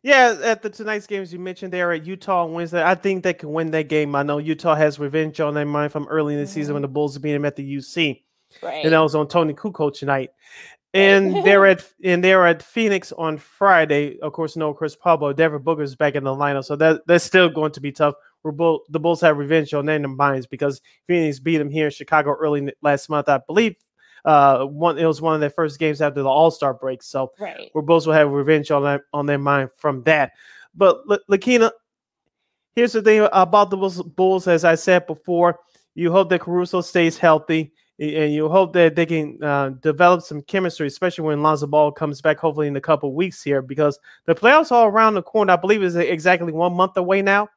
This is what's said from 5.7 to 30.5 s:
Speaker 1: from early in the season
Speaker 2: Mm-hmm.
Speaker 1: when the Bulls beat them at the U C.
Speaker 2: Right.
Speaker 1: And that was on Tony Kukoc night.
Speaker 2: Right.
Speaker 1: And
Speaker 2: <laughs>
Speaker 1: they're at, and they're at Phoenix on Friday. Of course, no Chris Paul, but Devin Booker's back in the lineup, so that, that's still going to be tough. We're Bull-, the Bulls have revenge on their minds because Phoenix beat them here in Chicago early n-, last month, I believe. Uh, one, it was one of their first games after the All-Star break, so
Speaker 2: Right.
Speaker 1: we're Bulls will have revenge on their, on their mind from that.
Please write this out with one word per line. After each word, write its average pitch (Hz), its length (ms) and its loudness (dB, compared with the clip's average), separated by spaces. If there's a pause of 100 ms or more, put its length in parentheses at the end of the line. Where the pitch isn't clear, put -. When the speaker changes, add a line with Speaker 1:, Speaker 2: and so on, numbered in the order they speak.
Speaker 1:
from 147 160 -8
early 147 260 -2
in 147 60 -4
the 147 60 -6
season 151 180 -8
Speaker 2:
Mm-hmm. 147 100 -6
Speaker 1:
when 143 80 -4
the 139 60 -6
Bulls 143 300 -6
beat 147 140 -6
them 143 120 -4
at 143 120 -4
the 139 80 -12
U 139 160 -8
C. 147 440 -6 (380)
Speaker 2:
Right. 156 220 -10
Speaker 1:
And 160 80 2
that 160 80 6
was 156 140 2
on 151 140 -2
Tony 160 260 0
Kukoc 151 480 -6
night. 135 280 -4
Speaker 2:
Right. - 0 - (640)
Speaker 1:
And 196 440 4
Speaker 2:
<laughs> 190 80 -2
Speaker 1:
they're 196 220 8
at, 190 180 4 (200)
and 180 180 0
they're 185 240 4
at 165 160 2
Phoenix 208 500 -4
on 156 260 -6
Friday. 151 840 0
Of 151 140 -8
course, 160 220 -8
no 151 180 -6
Chris 151 200 -8
Paul, 165 220 2
but 143 200 -4
Devin 151 260 0
Booker's 147 340 -4
back 147 180 -2
in 139 100 -4
the 135 60 -2
lineup, 139 340 -4
so 147 120 -6
that, 160 300 2
that's 175 180 4
still 180 240 4
going 151 240 -4
to 139 80 -18
be 139 100 -8
tough. 147 240 0 (280)
We're 156 100 -8
Bull-, 160 380 -2
the 156 100 -4
Bulls 165 220 0
have 156 160 4
revenge 147 360 -2
on 143 120 -4
their 156 120 -2
minds 135 480 -2
because 139 360 -6 (260)
Phoenix 160 320 -2
beat 160 180 -2
them 147 120 -4
here 151 160 -2
in 143 60 -2
Chicago 147 380 -2
early 147 300 -4
n-, 139 120 -8 (100)
last 143 260 -2
month, 147 200 -4
I 135 180 0
believe. 202 280 -2 (500)
Uh, 139 400 4
one, 147 320 -2
it 165 80 -2
was 151 160 0
one 160 140 0
of 151 80 -2
their 147 80 -2
first 151 280 -4
games 151 220 -2
after 143 220 -2
the 135 60 0
All-Star 147 440 2
break, 131 300 -8
so 131 360 -8
Speaker 2:
Right. - 360 -14
Speaker 1:
we're 156 80 -4
Bulls 156 240 2
will 156 80 2
have 151 160 4
revenge 143 400 0
on 143 120 2
their, 143 300 -2
on 147 140 -4
their 147 100 0
mind 139 400 0
from 135 280 -4
that. 147 280 2 (420)